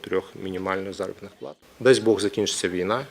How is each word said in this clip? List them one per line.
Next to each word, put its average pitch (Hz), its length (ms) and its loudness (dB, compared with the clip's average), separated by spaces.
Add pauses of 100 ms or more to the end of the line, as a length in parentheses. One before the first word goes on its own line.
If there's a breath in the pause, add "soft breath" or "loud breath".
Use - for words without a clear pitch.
трьох 92 320 -4 (100)
мінімальних 95 520 -6
заробітних 98 440 -8
плат. - 180 -14 (240)
Дасть 117 240 6
Бог, 107 160 4
закінчиться 101 480 0
війна 92 420 -2